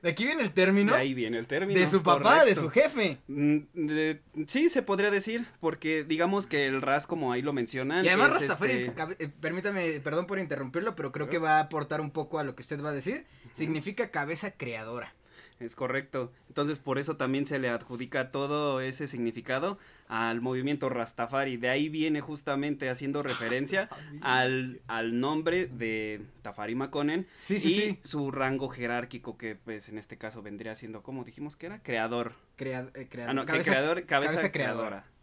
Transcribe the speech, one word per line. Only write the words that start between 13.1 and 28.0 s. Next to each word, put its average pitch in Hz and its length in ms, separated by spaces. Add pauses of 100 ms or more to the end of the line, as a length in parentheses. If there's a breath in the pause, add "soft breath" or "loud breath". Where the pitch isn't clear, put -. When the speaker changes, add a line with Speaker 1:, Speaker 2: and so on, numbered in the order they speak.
Speaker 2:
Ujú. - 100
Speaker 1:
Significa 165 540
cabeza 165 420
creadora. 113 600 (440 loud breath)
Speaker 2:
Es 117 160
correcto. 131 600 (160)
Entonces, 147 300
por 135 200
eso 143 160
también 135 300
se 143 140
le 127 100
adjudica 127 600
todo 143 520
ese 131 260
significado 131 720 (300 loud breath)
al 113 320
movimiento 131 480
Rastafari. 123 680
De 123 140
ahí 147 180
viene 156 320
justamente 143 680
haciendo 139 340
referencia 131 680
Speaker 1:
<laughs> - 20
Ay, 147 300
Speaker 2:
al, 131 440
Speaker 1:
bestia. 127 220
Speaker 2:
al 117 340
nombre 160 460
de 110 540 (200)
Tafari 110 340
Makonnen 147 500 (100)
Speaker 1:
Sí, 196 240
sí, 160 100
Speaker 2:
y 175 40
Speaker 1:
sí. 208 300